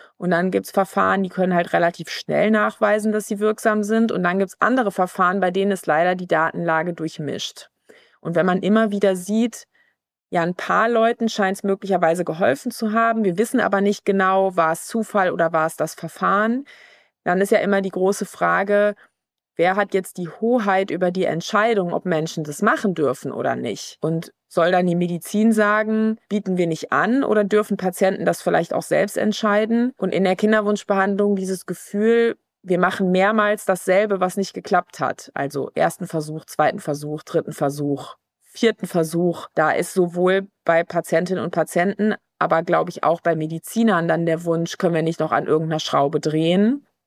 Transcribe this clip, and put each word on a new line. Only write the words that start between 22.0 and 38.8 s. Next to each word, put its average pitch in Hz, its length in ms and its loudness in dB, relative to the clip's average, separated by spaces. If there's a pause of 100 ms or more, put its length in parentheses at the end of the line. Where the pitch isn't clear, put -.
Menschen 160 380 -2
das 151 180 -8
machen 220 320 0
dürfen 139 360 -2
oder 123 260 -4
nicht? 123 440 -8
Und 165 320 -4 (160)
soll 175 240 2
dann 180 140 2
die 175 80 2
Medizin 175 580 0
sagen, 220 640 0 (140)
bieten 196 260 -2
wir 180 100 0
nicht 160 240 -6
an 202 320 2
oder 214 220 2
dürfen 208 320 0
Patienten 185 480 0
das 170 160 0
vielleicht 170 320 0
auch 170 100 -2
selbst - 360 0
entscheiden? 220 800 0
Und 190 160 -2
in 190 100 2
der 185 120 2
Kinderwunschbehandlung 202 1000 2
dieses 190 300 -6
Gefühl, 226 720 0 (240)
wir 180 160 0
machen 185 320 2
mehrmals 208 560 2
dasselbe, 190 540 0
was 185 180 -2
nicht 190 160 -4
geklappt - 460 -2
hat. - 340 -4
Also 143 400 -4
ersten 170 320 0
Versuch, 156 400 -6
zweiten - 340 0
Versuch, 151 420 -6
dritten - 300 -4
Versuch, 143 640 -4 (240)
vierten - 460 -2